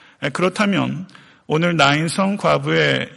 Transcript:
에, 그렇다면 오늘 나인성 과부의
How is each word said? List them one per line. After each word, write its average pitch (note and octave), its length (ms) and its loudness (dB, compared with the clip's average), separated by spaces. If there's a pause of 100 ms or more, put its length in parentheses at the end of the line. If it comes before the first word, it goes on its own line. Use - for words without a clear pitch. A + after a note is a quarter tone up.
(240)
에, D3 60 -4
그렇다면 F3 800 -2 (400)
오늘 E3+ 280 0
나인성 D#3+ 640 2
과부의 D3 800 0